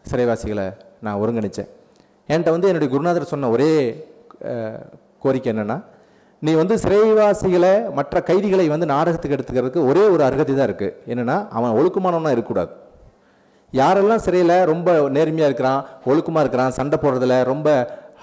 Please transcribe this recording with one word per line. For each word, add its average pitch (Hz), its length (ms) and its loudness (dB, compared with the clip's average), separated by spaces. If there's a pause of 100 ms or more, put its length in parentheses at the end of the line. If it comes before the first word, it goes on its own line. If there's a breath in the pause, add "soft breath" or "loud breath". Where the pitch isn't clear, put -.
(120)
சிறைவாசிகளை 107 640 -2 (280)
நான் 104 200 -6
ஒருங்கிணைச்சேன். 107 460 -4 (600 soft breath)
என்கிட்ட 165 220 0
வந்து 170 180 0
என்னுடைய 165 200 0
குருநாதர் 151 380 -2
சொன்ன 139 240 -4
ஒரே, 139 560 0 (400)
அ, 113 340 -8 (400)
கோரிக்கை 131 340 -2
என்னன்னா, 110 300 -4 (560 soft breath)
"நீ 156 140 0
வந்து 175 220 2
சிறைவாசிகளை, 202 1160 2
மற்ற - 320 -2
கைதிகளை 190 440 2
வந்து 156 180 0
நாடகத்துக்கு 156 520 0
எடுத்துக்கிறதுக்கு 127 500 -2
ஒரே 180 200 4
ஒரு 165 160 4
அருகதை 135 320 0
தான் 135 80 2
இருக்கு, 101 440 -4
என்னன்னா 123 420 -4
அவன் 117 220 -2
ஒழுக்கமானவனா 170 600 0
இருக்கக்கூடாது." 110 500 -4 (920 soft breath)
யாரெல்லாம் 196 520 2
சிறையில 180 400 4
ரொம்ப 160 440 2
நேர்மையா 156 360 0
இருக்கிறான், 135 400 0 (200 loud breath)
ஒழுக்கமா 160 340 0
இருக்கிறான், 127 320 0
சண்டை 143 300 -2
போடுறதில்ல, 127 420 2
ரொம்ப 139 500 0 (300 loud breath)